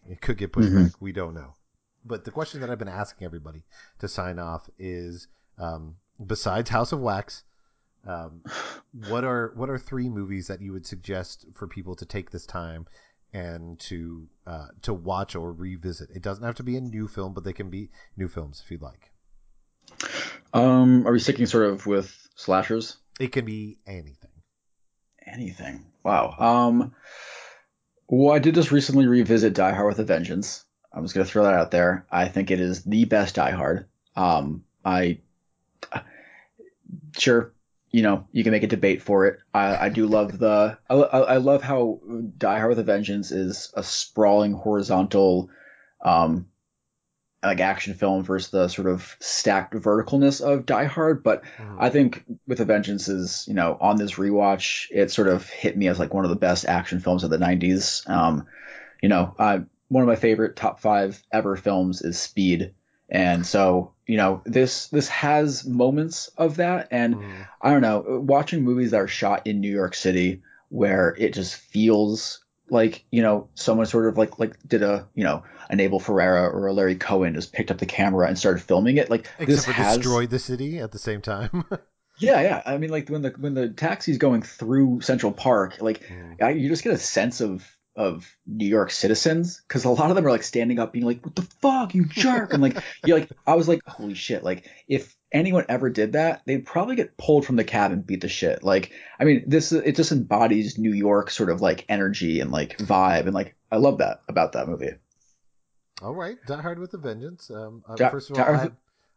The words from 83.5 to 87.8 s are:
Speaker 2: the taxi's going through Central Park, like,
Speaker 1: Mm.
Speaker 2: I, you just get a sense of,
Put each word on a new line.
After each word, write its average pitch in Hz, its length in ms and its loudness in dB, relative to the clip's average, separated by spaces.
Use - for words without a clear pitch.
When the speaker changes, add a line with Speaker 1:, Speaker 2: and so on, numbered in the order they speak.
Speaker 2:
the 123 160 -2
taxi's 160 480 -4
going 120 240 4
through 123 580 0
Central 120 320 0
Park, 110 480 0
like, 110 260 -2
Speaker 1:
Mm. 87 360 -8
Speaker 2:
I, 117 80 4
you 143 180 0
just 160 160 -2
get 233 80 2
a - 60 0
sense 120 420 -2
of, 95 260 -4